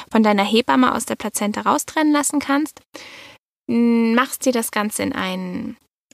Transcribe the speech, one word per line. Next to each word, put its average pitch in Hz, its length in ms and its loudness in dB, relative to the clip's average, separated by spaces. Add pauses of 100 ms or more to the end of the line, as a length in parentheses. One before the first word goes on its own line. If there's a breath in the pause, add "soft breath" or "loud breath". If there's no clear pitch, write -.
(100)
von 220 120 4
deiner 208 220 4
Hebamme 240 500 2
aus 220 120 -4
der 226 100 -4
Plazenta 208 460 -6
raustrennen 294 500 0
lassen 294 260 0
kannst, 285 420 -2 (840 loud breath)
machst 233 800 2
dir 262 80 4
das 233 180 -4
Ganze 208 320 -4
in - 120 -4
einen 185 640 -6 (380)